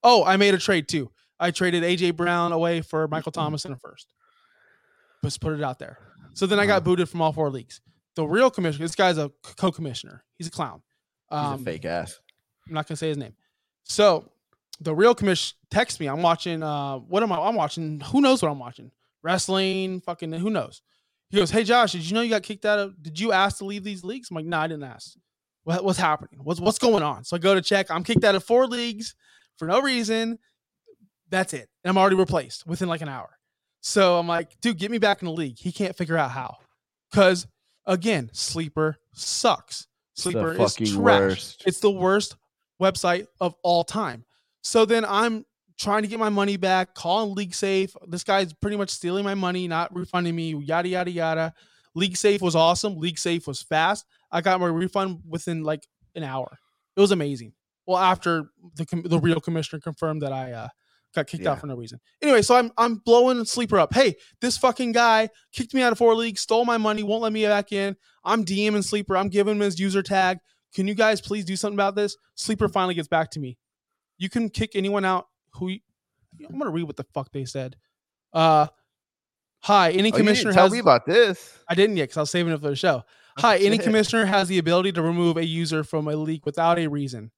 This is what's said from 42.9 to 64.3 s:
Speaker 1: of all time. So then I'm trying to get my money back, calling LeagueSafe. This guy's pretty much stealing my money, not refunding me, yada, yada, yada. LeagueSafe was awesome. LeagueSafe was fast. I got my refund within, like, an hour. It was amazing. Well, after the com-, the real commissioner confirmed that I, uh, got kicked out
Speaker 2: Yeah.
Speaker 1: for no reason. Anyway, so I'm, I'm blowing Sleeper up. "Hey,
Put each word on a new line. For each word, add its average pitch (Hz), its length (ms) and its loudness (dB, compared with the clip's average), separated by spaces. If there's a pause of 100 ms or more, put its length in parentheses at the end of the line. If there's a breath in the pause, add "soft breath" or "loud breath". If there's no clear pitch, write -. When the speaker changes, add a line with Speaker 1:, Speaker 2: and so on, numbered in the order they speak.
Speaker 1:
of 175 120 -2 (100)
all 175 200 2
time. 156 400 -6 (400)
So 226 220 4
then 226 200 2
I'm 220 400 -2 (320)
trying 208 240 0
to 214 60 -4
get 220 120 -8
my 220 100 0
money 202 280 0
back, 185 380 0
calling 196 400 -2
LeagueSafe. 190 600 -2 (120)
This 175 160 -10
guy's 196 280 0
pretty 202 260 -4
much 196 120 -4
stealing 185 340 -4
my 196 120 -4
money, 180 320 -2
not 170 280 -4
refunding 175 400 -4
me, 165 200 -4
yada, 160 340 -2
yada, 180 220 -4
yada. 160 420 -4 (420)
LeagueSafe 196 460 0
was 175 140 0
awesome. 175 400 2
LeagueSafe 170 500 -4
was 135 160 -10
fast. 165 420 -2 (280)
I 170 100 -2
got 185 180 2
my 180 80 0
refund 180 600 -2
within, 160 360 -6
like, 156 240 -4 (280)
an 170 80 -10
hour. 135 340 -10 (380)
It 190 60 4
was 202 100 6
amazing. 143 420 -4 (320)
Well, 185 140 0
after 175 500 0 (260)
the 160 120 -10
com-, 175 160 -6
the 170 160 2
real 165 200 2
commissioner 160 400 -6
confirmed 156 440 -6
that 135 100 -6
I, 131 180 -8
uh, 113 160 -12 (460)
got 202 140 -2
kicked 170 180 -8
out 147 120 0
Speaker 2:
Yeah. - 40 -14
Speaker 1:
for 151 60 -12
no 135 80 -8
reason. 120 240 -14 (240)
Anyway, 269 180 6
so 240 140 4
I'm, 233 220 4
I'm 233 180 2
blowing 240 500 4
Sleeper 220 340 0
up. 160 140 2
"Hey, 240 240 2 (240 soft breath)